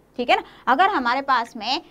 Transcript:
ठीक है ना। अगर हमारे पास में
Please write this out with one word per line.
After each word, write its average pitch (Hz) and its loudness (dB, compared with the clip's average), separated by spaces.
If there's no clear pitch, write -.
ठीक 247 -4
है 349 4
ना। 427 -6
अगर 294 4
हमारे 262 0
पास 254 -2
में 208 -4